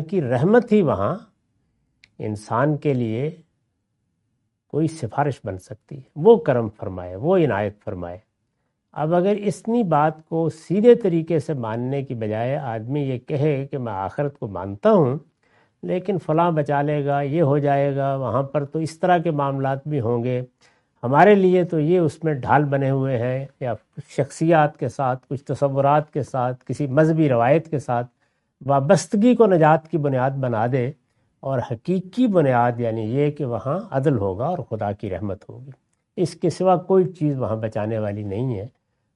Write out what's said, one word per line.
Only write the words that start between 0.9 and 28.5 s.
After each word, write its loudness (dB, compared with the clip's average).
انسان -2
کے -2
لیے -4
کوئی -2
سفارش -4
بن -8
سکتی -18
ہے، -20
وہ 8
کرم 0
فرمائے، -10
وہ 0
عنایت 0
فرمائے۔ -10
اب -2
اگر 2
اتنی -2
بات 0
کو -2
سیدھے 4
طریقے 0
سے -2
ماننے -4
کی -8
بجائے -2
آدمی -6
یہ -4
کہے -2
کہ -10
میں -6
آخرت -6
کو -8
مانتا -2
ہوں، 2
لیکن -4
فلاں 2
بچا 0
لے -2
گا، 0
یہ 0
ہو 4
جائے 2
گا، 0
وہاں -2
پر -4
تو -8
اس -6
طرح 4
کے -2
معاملات -2
بھی -2
ہوں -2
گے، -2
ہمارے 6
لیے 4
تو -2
یہ 2
اس 0
میں 0
ڈھال 2
بنے 0
ہوئے 0
ہیں، -4
یا -4
کچھ -16
شخصیات 2
کے -4
ساتھ، -4
کچھ -8
تصورات 0
کے -4
ساتھ، -4
کسی -6
مذہبی 2
روایت 2
کے -4
ساتھ -4